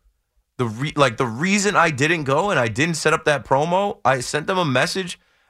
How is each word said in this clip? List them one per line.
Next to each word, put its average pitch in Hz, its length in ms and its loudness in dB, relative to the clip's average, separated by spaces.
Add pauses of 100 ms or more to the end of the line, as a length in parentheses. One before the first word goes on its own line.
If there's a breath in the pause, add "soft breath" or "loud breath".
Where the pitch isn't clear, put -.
(580)
The 127 80 -2
re-, 123 300 -6
like, 131 220 2
the 131 80 0
reason 190 500 0
I 165 140 4
didn't 151 360 0
go 160 260 0
and 151 80 0
I 120 80 2
didn't 147 280 -2
set 156 180 0
up 160 120 0
that 143 200 0
promo, 175 600 0
I 127 140 4
sent 151 280 -6
them 190 100 0
a 175 80 2
message, 165 520 -2 (320)